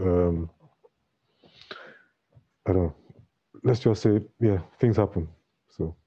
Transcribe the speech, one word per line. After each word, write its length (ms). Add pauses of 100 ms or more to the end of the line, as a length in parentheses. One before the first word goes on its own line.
um, 460 (2250)
I 80
don't 100
know, 120 (680)
let's 160
just 220
say, 180 (220)
yeah, 180 (200)
things 180
happen. 320 (400)
So. 260 (120)